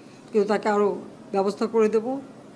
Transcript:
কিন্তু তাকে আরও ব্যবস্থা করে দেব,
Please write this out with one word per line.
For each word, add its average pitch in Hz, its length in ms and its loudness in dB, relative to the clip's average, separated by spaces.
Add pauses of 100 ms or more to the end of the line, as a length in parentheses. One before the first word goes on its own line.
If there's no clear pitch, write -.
(320)
কিন্তু 202 160 2
তাকে 208 200 0
আরও 202 340 0 (300)
ব্যবস্থা 202 340 0
করে 220 220 2
দেব, 226 320 -2 (360)